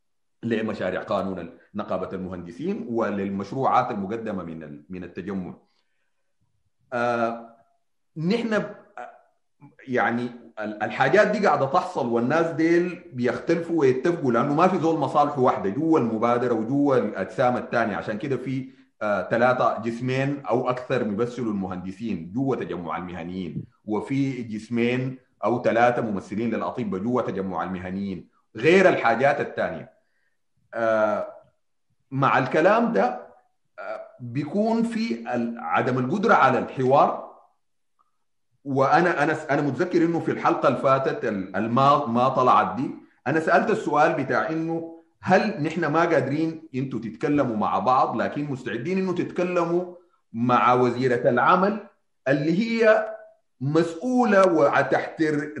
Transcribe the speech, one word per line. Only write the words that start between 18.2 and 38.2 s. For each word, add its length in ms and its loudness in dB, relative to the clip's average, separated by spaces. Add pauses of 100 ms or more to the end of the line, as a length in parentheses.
في، 320 -8 (320)
آه، 280 -2
ثلاثة 520 2
جسمين 680 -4
أو 200 0
أكثر 340 -2
بيمثلوا 480 -4
المهندسين 840 -8
جوا 200 0
تجمع 420 -8
المهنيين، 680 -10 (220)
وفي 580 -2
جسمين 720 -2 (260)
أو 180 0
ثلاثة 400 4
ممثلين 480 -4
للأطباء 520 -4
جوا 200 0
تجمع 420 -4
المهنيين، 640 -6 (280)
غير 340 6
الحاجات 520 2
الثانية. 560 -6 (760)
آه، 540 0 (840)
مع 260 2
الكلام 560 2
ده، 340 -2 (520)
آه، 220 -10 (180)
بيكون 640 -2
في 520 -4
ال-، 240 -4
عدم 400 0
القدرة 340 2
على 260 4
الحوار. 680 2 (1400)